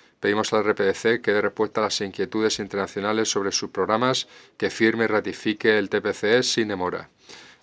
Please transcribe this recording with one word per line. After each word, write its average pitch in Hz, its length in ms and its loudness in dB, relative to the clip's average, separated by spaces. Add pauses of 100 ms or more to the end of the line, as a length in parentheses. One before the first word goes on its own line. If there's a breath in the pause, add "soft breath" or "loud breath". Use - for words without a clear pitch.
(200 soft breath)
Pedimos 104 320 0
al 107 80 2
R 104 140 2
P 98 200 2
C 120 260 0
que 107 120 0
dé 104 80 2
respuesta 101 400 -2
a 107 40 2
las - 160 -4
inquietudes 101 580 -2
internacionales 104 720 -2
sobre 98 220 -2
sus - 180 -4
programas, 110 580 0 (280 loud breath)
que - 140 -2
firme 113 340 2
y 110 40 2
ratifique 107 680 2
el 98 100 0
T 104 120 0
P 98 120 0
C 107 260 2
E 127 40 2
sin 117 260 0
demora. 90 400 -6 (540 loud breath)